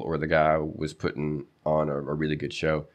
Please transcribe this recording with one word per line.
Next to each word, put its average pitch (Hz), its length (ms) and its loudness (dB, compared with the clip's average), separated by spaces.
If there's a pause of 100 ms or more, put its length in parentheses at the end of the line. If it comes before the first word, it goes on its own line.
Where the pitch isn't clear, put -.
or 80 140 -2
the 76 80 -2
guy 78 320 6
was 78 340 -4
putting 76 540 -4 (180)
on 76 240 2
a, 73 80 -2
a 71 180 -4
really 76 220 0
good 73 160 -6
show 78 320 0 (100)